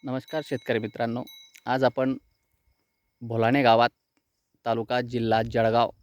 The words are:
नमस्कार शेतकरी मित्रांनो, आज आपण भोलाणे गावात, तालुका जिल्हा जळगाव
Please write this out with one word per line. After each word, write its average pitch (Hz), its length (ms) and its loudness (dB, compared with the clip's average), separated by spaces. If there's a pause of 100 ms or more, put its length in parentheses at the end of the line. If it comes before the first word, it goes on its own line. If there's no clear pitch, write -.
नमस्कार 131 400 -6
शेतकरी 123 340 -2
मित्रांनो, 117 440 -6 (420)
आज 131 180 0
आपण 131 340 0 (1040)
भोलाणे 117 420 0
गावात, 117 260 6 (760)
तालुका 117 360 -2
जिल्हा 117 420 0
जळगाव 113 460 2 (140)